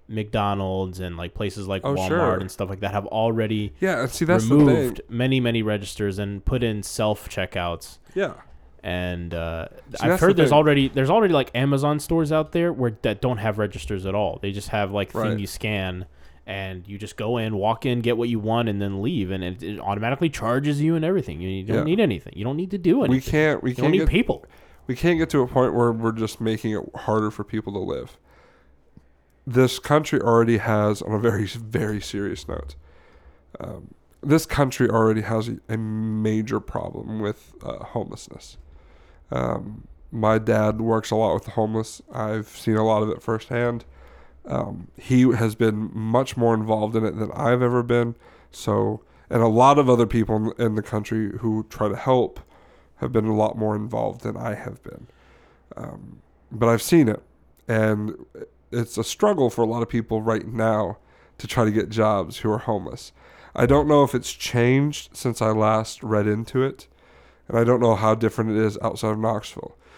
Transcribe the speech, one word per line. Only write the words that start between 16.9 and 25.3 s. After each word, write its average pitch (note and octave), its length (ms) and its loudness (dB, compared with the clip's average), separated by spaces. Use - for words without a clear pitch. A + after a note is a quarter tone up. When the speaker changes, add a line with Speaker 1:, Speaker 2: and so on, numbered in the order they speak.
Speaker 1:
just G2+ 180 -14
go A#2 220 -2
in, A2 180 -2
walk A2 300 0
in, B2 140 0
get A#2 180 0
what A#2+ 100 0
you A2+ 120 -2
want, A2+ 280 0
and G2+ 140 -2
then G2 180 -4
leave. G#2+ 300 -2
And F#2+ 140 -4
it, F2+ 180 -8
it F#2+ 160 -8
automatically A2+ 500 -2
charges C#3+ 540 0
you D#3+ 140 2
and D#3+ 80 -2
everything. D#3 360 -2
You, F#2 80 -6
you F#2+ 140 -4
don't A2 140 -2
Speaker 2:
Yeah. - 80 0
Speaker 1:
need E3+ 160 2
anything. B2+ 360 0
You F#2+ 80 -6
don't C3+ 120 -4
need F3+ 160 -6
to G3+ 60 -4
do F3 200 4
Speaker 2:
We C#4 80 2
Speaker 1:
anything. B2+ 240 2
Speaker 2:
can't, D3+ 320 2
we B2+ 80 0
Speaker 1:
You B2 60 -2
Speaker 2:
can't B2+ 80 -2
Speaker 1:
don't D3+ 80 4
need F3+ 60 6
Speaker 2:
get, D#3 100 2
Speaker 1:
people. F3+ 360 2
Speaker 2:
we B2+ 80 -2
can't E3+ 220 2
get D#3+ 120 0
to D3 120 4